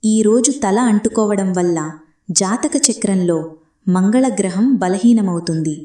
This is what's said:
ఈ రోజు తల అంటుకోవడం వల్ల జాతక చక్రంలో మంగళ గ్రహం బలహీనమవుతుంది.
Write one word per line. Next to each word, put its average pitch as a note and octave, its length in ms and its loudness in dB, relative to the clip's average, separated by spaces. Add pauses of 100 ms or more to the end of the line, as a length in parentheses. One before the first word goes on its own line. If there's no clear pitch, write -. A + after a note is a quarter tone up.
ఈ G#3+ 180 2
రోజు A3+ 280 4 (120)
తల G3 180 0
అంటుకోవడం G#3 720 0
వల్ల F3 260 0 (520)
జాతక G3 460 -2
చక్రంలో F#3 640 0 (480)
మంగళ G3 400 2 (120)
గ్రహం F#3+ 280 0 (100)
బలహీనమవుతుంది. F3+ 1080 0